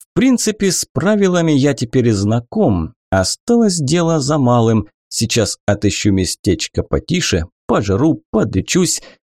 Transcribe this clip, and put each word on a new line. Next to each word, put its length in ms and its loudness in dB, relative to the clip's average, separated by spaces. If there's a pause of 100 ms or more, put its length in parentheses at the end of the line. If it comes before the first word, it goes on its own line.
(140)
В 20 -20
принципе, 560 0
с 140 -4
правилами 680 0
я 220 2
теперь 380 0
знаком, 840 0 (160)
осталось 680 0
дело 400 0
за 180 0
малым. 500 2 (220)
Сейчас 560 -2
отыщу 460 0
местечко 720 -2
потише, 640 -2 (200)
пожру, 640 0
подычусь, 720 -2 (320)